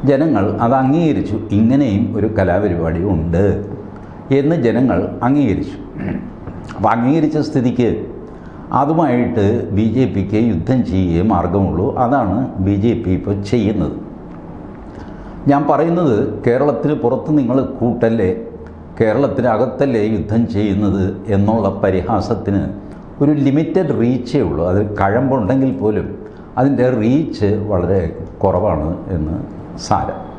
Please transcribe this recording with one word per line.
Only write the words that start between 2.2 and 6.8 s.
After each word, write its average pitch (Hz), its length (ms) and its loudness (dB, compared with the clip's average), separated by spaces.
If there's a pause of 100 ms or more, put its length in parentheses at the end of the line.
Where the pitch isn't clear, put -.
കലാപരിപാടി 87 800 0
ഉണ്ട് 87 600 2 (680)
എന്ന് 143 260 4
ജനങ്ങൾ 117 680 2
അംഗീകരിച്ചു. 127 560 0 (1000)
അപ്പം 104 140 2